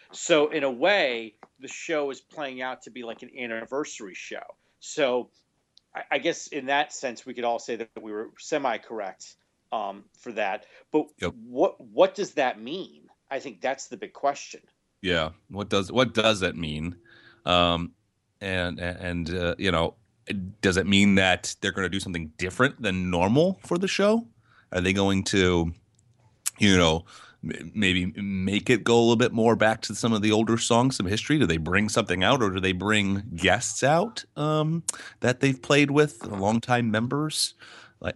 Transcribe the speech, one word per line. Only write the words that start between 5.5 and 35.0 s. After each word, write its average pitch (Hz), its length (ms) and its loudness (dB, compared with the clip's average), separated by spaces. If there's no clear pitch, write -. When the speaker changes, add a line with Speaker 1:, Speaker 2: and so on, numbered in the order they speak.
Speaker 1:
I, - 60 -12
I 147 40 0
guess 151 300 -4
in 139 180 -8
that 143 260 0
sense, 123 340 -10
we 123 100 -12
could 120 80 -6
all 117 160 0
say 120 160 -8
that 113 140 -10
we 110 100 -12
were 107 280 -8
semi-correct, 117 960 -6
um, 101 320 -6
for 123 140 -14
that. 104 320 -4
But 156 140 0
Speaker 2:
Yep. 87 140 -4
Speaker 1:
what, 135 320 -2
what 147 360 2
does 190 180 -6
that 127 260 -2
mean? 139 440 -12
I 135 100 -6
think 110 220 -16
that's 131 280 -6
the 120 80 -14
big 98 160 -14
question. - 480 -4
Speaker 2:
Yeah. 82 280 0
What 98 200 -8
does, 98 220 0
what 117 220 2
does 110 280 2
it 90 140 -2
mean? 80 400 -6
Um, 87 460 2
and, 90 380 -4
and, 87 180 -6
and, - 80 -
uh, 87 200 -2
you 95 140 0
know, 82 240 0
does 92 160 4
it 95 100 0
mean 101 280 6
that 92 460 2
they're 101 120 -2
gonna 92 160 -2
do 95 100 -4
something 85 380 -8
different 127 440 -2
than 92 300 -2
normal 120 520 4
for 175 140 -2
the 190 100 -2
show? 214 380 2
Are 92 100 0
they 92 120 2
going 98 320 2
to, 90 480 2
you 98 180 6
know, 82 260 4
m-, - 320 -10
maybe 92 300 2
make 98 480 -2
it 123 160 4
go 117 120 6
a 117 40 8
little 117 160 6
bit 120 160 2
more 113 240 4
back 110 260 2
to 104 120 -8
some 113 180 0
of 107 80 0
the 107 100 2
older 110 260 2
songs, 120 380 4
some 98 120 -2
history? 113 300 0
Do 131 80 4
they 82 120 2
bring 90 320 0
something 95 340 0
out, 123 180 4
or 104 100 2
do 92 100 -4
they 95 120 2
bring 98 500 0
guests 92 480 0
out, 170 400 0
um, 156 460 0